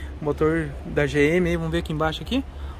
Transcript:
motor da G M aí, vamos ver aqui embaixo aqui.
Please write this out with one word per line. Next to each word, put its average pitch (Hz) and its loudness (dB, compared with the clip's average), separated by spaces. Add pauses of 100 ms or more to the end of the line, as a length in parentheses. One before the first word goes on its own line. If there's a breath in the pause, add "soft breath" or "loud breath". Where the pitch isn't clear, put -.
(200 loud breath)
motor 156 2 (180)
da 143 0
G 147 4
M 180 4
aí, 170 2
vamos 165 -2
ver 170 0
aqui 170 -2
embaixo 156 0
aqui. 247 -2 (360 loud breath)